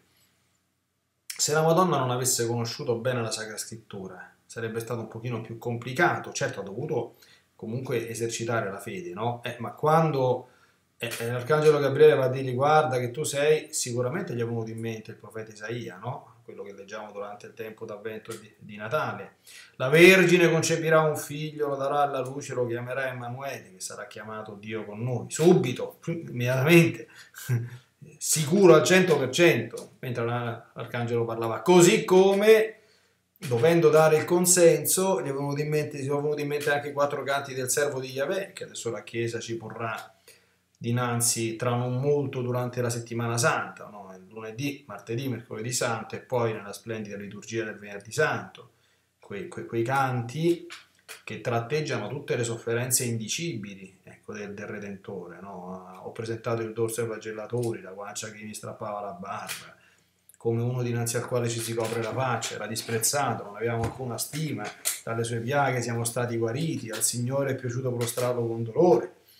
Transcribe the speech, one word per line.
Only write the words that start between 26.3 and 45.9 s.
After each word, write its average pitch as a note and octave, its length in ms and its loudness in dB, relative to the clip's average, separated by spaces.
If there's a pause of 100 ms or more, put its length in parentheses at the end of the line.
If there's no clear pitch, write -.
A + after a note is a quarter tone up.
<laughs> - 720 -6
sicuro D#3+ 560 6
al D3+ 100 8
cento F3 360 6
per C3 100 0
cento, D#3 720 2
mentre A#2+ 260 -4
la, A#2 480 -6
l'arcangelo A#2 520 -2
parlava. A2+ 360 -2
Così F3+ 440 8
come, G3+ 720 6 (600)
dovendo D#3 520 4
dare D#3 280 8
il D3+ 80 0
consenso, F3+ 960 6
gli C#3+ 60 -6
è C#3 60 -2
venuto C#3+ 280 -2
in D3+ 80 -4
mente, D3 300 -2
gli B2+ 60 -6
sono C#3+ 160 0
venuti D3 200 -2
in D3 60 -2
mente D3 240 -2
anche C#3+ 160 0
i C#3 60 -8
quattro C#3+ 280 0
canti C#3 320 -2
del B2+ 160 -2
servo C#3+ 300 0
di C3 100 -6
Yahweh, C#3+ 440 -4
che - 100 -12
adesso - 260 -8
la G#2 140 -6
Chiesa A#2 360 -4
ci A2+ 180 -8
porrà A2 600 -10 (600)
dinanzi, A#2+ 800 -2
tra B2 160 -2
non B2 280 -2
molto, C#3 420 0
durante B2 400 -2
la A#2+ 80 -2
settimana A#2 480 -4
santa, A#2+ 500 0
no? G2+ 280 -18
Il F#2 140 -20
lunedì, A2 580 -8
martedì, A#2 400 -8
mercoledì A#2 460 -8
santo A2+ 420 -4